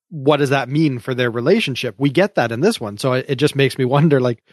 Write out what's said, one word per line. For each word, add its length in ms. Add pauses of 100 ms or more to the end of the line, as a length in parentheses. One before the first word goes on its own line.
what 280
does 120
that 180
mean 320
for 160
their 160
relationship? 640
We 120
get 260
that 160
in 80
this 220
one. 160
So 160
it, 160
it 60
just 200
makes 220
me 80
wonder, 340
like, 340